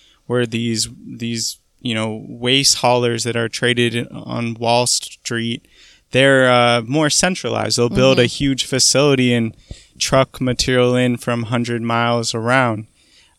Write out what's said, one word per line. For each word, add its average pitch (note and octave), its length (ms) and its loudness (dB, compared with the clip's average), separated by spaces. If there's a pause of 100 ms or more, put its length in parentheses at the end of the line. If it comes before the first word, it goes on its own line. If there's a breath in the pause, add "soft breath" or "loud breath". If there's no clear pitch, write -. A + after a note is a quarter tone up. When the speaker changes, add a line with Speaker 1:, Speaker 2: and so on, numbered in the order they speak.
(280 soft breath)
Speaker 1:
where A#2+ 180 -2
these, A#2 420 -2 (160)
these, A#2 540 -8 (240)
you A#2+ 140 -4
know, A2 320 -6
waste B2 520 0
haulers A#2+ 440 2
that A#2 140 -2
are A#2 120 -2
traded A#2+ 640 0
on A#2 440 -8
Wall A#2 300 0
Street, - 800 -6 (460 soft breath)
they're, C3 400 4
uh, A#2+ 300 4
more C#3+ 280 0
centralized. A2+ 680 -2
They'll A#2+ 120 2
build C3 300 4
a - 60 6
Speaker 2:
Mm-hmm. - 180 -2
Speaker 1:
huge C3+ 220 0
facility C3 680 2
and A#2 220 -2 (420 loud breath)
truck - 440 0
material B2 540 2
in B2 220 2
from A#2 260 -4
hundred A#2 380 -4
miles A#2 540 0
around. A#2 520 0 (520 soft breath)